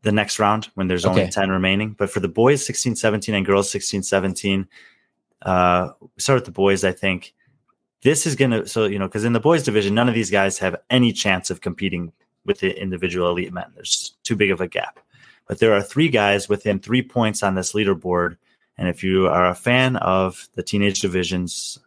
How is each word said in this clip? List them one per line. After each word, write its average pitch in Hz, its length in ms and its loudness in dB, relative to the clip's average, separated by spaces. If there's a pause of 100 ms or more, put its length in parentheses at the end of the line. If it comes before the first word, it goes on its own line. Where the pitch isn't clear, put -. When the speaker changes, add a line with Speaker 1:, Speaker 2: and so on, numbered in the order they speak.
Speaker 1:
the 107 100 0
next 104 280 0
round 104 260 2 (100)
when 95 140 -2
there's 90 160 0
only 92 160 2
Speaker 2:
Okay. 92 100 -2
Speaker 1:
ten 98 200 0
remaining. 95 460 0
But 98 120 -2
for - 100 -4
the 92 80 -2
boys 123 380 2
sixteen 120 320 -4
seventeen 107 360 -2
and 98 120 0
girls 98 260 2
sixteen 98 320 -4
seventeen, 95 640 -2 (760)
uh, 90 480 2 (260)
start - 180 2
with 123 100 0
the 87 60 -16
boys, 98 320 2
I 95 80 2
think. 90 420 -4 (680)
This 147 260 2
is 143 80 -2
gonna, 120 320 2
so, 110 180 0
you 101 140 -2
know, 95 100 -2
'cause 107 140 -4
in 117 100 0
the 117 60 2
boys 151 240 2
division, 104 320 2
none 120 140 4
of 117 60 -2
these 110 140 -2
guys 98 300 2
have 92 160 -2 (140)
any 123 240 4
chance 92 360 -2
of 90 120 -6
competing 87 500 -6 (340)
with 202 140 -2
the 92 200 -2
individual 90 500 -2
elite 90 240 -4
men. 90 200 -10
There's - 500 -8
too 113 120 -2
big 98 160 2
of 87 100 -2
a 90 60 -2
gap. - 320 -8 (480)
But - 120 -6
there 113 140 6
are 101 80 4
three 147 280 0
guys 101 400 2
within 101 300 -2
three 123 220 -2
points 113 400 -2
on 95 140 0
this 92 160 -4
leaderboard. 90 640 0 (420)
And 92 120 -2
if 85 140 -6
you 95 240 2
are 90 200 4
a 90 80 0
fan 127 400 0
of 92 600 -2
the 92 60 -8
teenage 101 380 0
divisions 90 880 -4